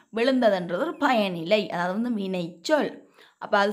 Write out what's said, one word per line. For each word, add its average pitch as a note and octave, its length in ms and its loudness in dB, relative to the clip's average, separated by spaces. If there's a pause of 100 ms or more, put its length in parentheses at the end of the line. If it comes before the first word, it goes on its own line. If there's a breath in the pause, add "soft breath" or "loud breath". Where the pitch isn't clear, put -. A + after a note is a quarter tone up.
(140 loud breath)
விழுந்ததுன்றது G#3+ 640 2
ஒரு D#4 180 -4
பயனிலை, G3+ 720 0
அதாவது F3 240 -2
வந்து A#3 200 -2
வினை F#3+ 320 -4 (180)
சொல். C#4 300 0 (460 soft breath)
அப்ப - 200 -6
அது G3+ 140 2